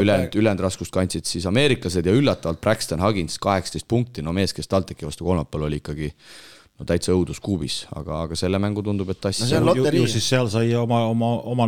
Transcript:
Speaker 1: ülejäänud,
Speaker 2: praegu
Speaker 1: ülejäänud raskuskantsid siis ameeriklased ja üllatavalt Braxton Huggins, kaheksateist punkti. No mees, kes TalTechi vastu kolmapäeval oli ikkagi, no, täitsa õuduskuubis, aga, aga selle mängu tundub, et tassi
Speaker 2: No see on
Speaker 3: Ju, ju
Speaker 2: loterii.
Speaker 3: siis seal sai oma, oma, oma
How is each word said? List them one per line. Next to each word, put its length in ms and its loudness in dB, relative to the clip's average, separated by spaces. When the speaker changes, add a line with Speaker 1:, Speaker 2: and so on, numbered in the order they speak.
Speaker 1:
ülejäänud, 240 4
Speaker 2:
praegu 140 0
Speaker 1:
ülejäänud 220 2
raskuskantsid 640 -2
siis 200 -4
ameeriklased 580 2
ja 60 4
üllatavalt 480 2
Braxton 420 0
Huggins, 380 0
kaheksateist 480 -2
punkti. 340 -2
No 140 -4
mees, 200 0
kes 120 -10
TalTechi 400 -2
vastu 160 -10
kolmapäeval 440 -2
oli 120 -4
ikkagi, 300 -8
no, 100 -12
täitsa 280 2
õuduskuubis, 720 -2
aga, 300 -6
aga 100 -6
selle 240 0
mängu 240 -2
tundub, 280 -4
et 120 -8
tassi 200 -2
Speaker 2:
No 40 0
see 120 4
on 120 4
Speaker 3:
Ju, 80 4
ju 60 4
Speaker 2:
loterii. 260 2
Speaker 3:
siis 220 0
seal 180 2
sai 240 2
oma, 320 2
oma, 240 2
oma 120 4